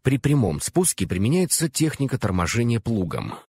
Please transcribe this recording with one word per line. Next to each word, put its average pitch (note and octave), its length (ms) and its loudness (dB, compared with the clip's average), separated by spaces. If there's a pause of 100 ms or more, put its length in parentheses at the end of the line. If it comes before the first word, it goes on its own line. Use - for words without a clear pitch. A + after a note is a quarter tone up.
При C3 160 2
прямом A2+ 420 2
спуске - 460 0
применяется D3+ 600 0
техника C#3 520 -2
торможения A2 600 0
плугом. F2 600 -4 (160)